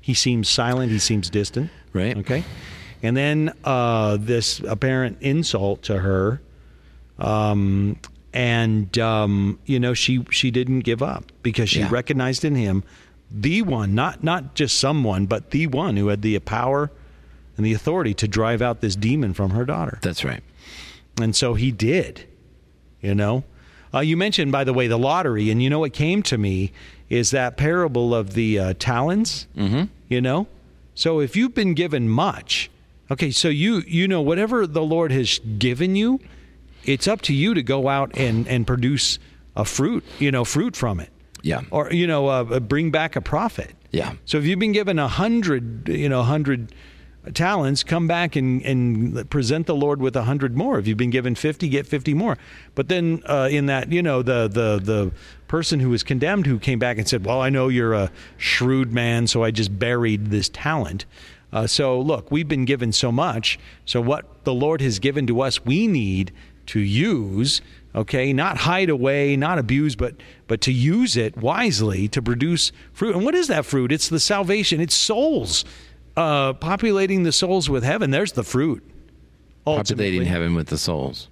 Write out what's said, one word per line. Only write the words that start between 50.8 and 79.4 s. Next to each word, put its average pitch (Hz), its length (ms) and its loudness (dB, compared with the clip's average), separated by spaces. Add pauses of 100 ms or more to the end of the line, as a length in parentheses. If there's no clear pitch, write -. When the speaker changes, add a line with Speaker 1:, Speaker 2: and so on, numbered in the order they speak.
Speaker 1:
you've 110 100 2
been 120 140 0
given 123 240 0
fifty, 156 340 -2
get 139 180 0
fifty 143 280 -2
more. 185 240 0 (360)
But 113 140 -2
then, 165 380 0
uh, 135 240 2
in 143 160 2
that, 135 260 -2
you 175 100 2
know, 135 200 2
the, 120 260 2
the, 107 340 0
the 104 280 0 (360)
person 160 340 0
who 127 100 2
was 117 120 0
condemned 151 440 0
who 123 120 2
came 123 200 0
back 120 180 0
and 107 100 -2
said, 101 200 -2
"Well, 123 160 0
I 131 80 0
know 131 180 2
you're 120 240 2
a 101 180 0 (280)
shrewd 127 560 2
man, 120 320 2
so 113 180 2
I 110 60 2
just 104 280 -2
buried 113 520 0
this 101 180 0
talent." 135 560 -4 (480)
Uh, 110 140 -2
so 127 340 0
look, 139 300 -2
we've 151 180 0
been 139 160 0
given 120 280 0
so 120 200 0
much. 123 460 -2 (260)
So - 160 -2
what - 440 -4
the 131 100 0
Lord 143 260 0
has 120 180 0
given 139 280 0
to 117 160 2
us, 131 220 -2
we 165 220 2
need 98 460 0 (340)
to 107 140 -2
use, 110 800 0 (320)
okay? 131 400 0
Not 151 240 0
hide 175 320 2
away, 143 460 2
not 156 220 0
abuse, 131 380 0
but, 120 180 -4 (320)
but 113 140 -2
to 135 120 0
use 165 440 2
it 113 220 -2
wisely 110 720 0
to 131 120 -2
produce 120 500 0 (220)
fruit. 214 240 -2
And 190 80 0
what 311 100 0
is 359 140 2
that 156 160 0
fruit? 127 260 0
It's 151 200 -2
the 160 100 0
salvation. 196 580 0
It's 165 160 0
souls, 226 720 0 (500)
uh, 147 380 0
populating 190 720 0
the 160 100 2
souls 180 380 2
with 131 140 2
heaven. 147 260 0
There's 170 220 0
the 120 120 -2
fruit. 139 400 0 (800)